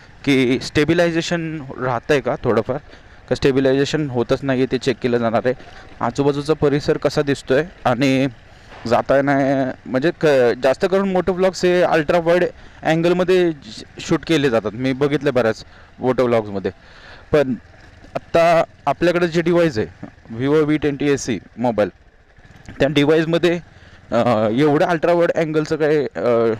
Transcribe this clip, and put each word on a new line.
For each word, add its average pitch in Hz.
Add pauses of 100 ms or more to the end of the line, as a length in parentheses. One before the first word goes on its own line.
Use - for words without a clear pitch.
(260)
की 131
स्टेबिलायझेशन 160 (180)
राहतंय 127
का 143
थोडंफार, 117 (520)
का 123
स्टेबिलायझेशन 139
होतच 123
नाही 135
आहे, 131
ते 131
चेक 120
केलं 120
जाणार 113
आहे. 127 (460)
आजूबाजूचा 143
परिसर 147
कसा 151
दिसतोय 143 (220)
आणि 131 (600)
जाता 117
नाही, 135 (180)
म्हणजे 131 (100)
क-, 127
जास्त 135
करून 196
मोठे 185
व्लॉग्स 185
हे 180
अल्ट्रा 165
वाईड 170 (380)
अँगलमध्ये 175
श-, - (160)
शूट -
केले 147
जातात, 107
मी 131
बघितलं 139
बऱ्याच 113 (340)
मोठ्या 127
व्लॉग्समध्ये. 104 (600)
पण 131 (600)
आत्ता 165 (240)
आपल्याकडे 175
जे 165
डिव्हाइस 165
आहे, - (300)
Vivo 143
व्ही 151
ट्वेंटी 143
एस 139
सी 104 (180)
मोबाईल, 107 (880)
त्या 135
डिव्हाइसमध्ये, 160 (520)
अ, 110
एवढं 151
अल्ट्रा 170
वाईड 170
अँगलचं 156
काही, 151
अ, 117